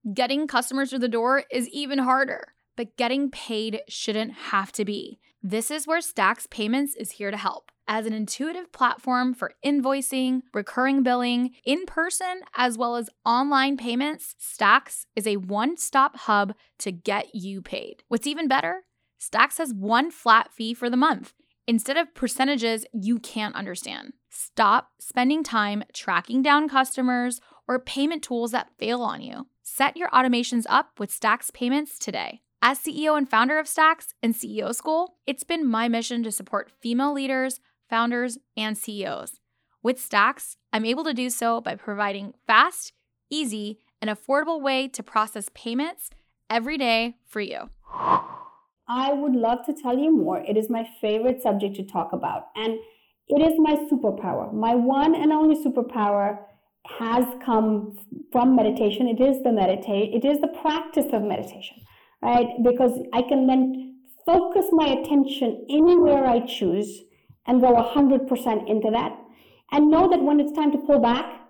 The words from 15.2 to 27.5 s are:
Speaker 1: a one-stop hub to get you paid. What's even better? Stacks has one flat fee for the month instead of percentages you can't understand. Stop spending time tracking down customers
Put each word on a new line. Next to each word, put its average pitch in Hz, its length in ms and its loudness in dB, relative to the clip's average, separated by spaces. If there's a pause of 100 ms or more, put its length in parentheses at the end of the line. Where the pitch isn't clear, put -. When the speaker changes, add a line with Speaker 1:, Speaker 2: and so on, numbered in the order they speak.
Speaker 1:
a 208 100 0
one-stop 240 800 -2
hub 202 380 0 (240)
to 202 120 -6
get 196 440 -6
you 196 280 -10
paid. - 460 -12
What's - 180 -2
even 294 220 -4
better? 330 340 -2 (360)
Stacks - 400 0
has 302 140 -4
one 226 380 0
flat 226 420 2
fee 226 220 -6
for 240 160 -4
the 254 60 0
month 269 360 0 (360)
instead 233 280 0
of 330 180 -2
percentages 233 800 -2
you 226 260 -2
can't 214 360 -8
understand. - 600 -10 (160)
Stop - 680 0
spending 277 460 0
time 208 400 -4 (100)
tracking 202 480 -2
down 294 260 4
customers 254 720 0 (280)